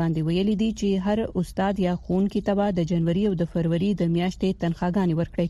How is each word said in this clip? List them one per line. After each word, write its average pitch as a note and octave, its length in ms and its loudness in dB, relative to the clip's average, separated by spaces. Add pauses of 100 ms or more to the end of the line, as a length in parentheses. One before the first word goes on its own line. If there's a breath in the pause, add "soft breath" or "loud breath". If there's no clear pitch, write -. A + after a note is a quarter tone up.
باندې D#3+ 260 0
ویلي F#3+ 360 0
دي A3 40 2 (140)
چې G3+ 80 0 (160)
هر G#3+ 180 0 (200)
استاد F#3+ 420 -2
یا F3+ 160 0
ښوونکي G3 480 0
ته G3+ 100 2
به G3+ 80 2 (120)
د E3+ 120 2
جنوري E3+ 380 2
او G3 100 0
د E3+ 140 0
فروری E3+ 360 0 (120)
د E3+ 160 2
میاشتې F#3+ 460 0
تنخواګانې F3 580 0
ورکړل E3+ 300 -2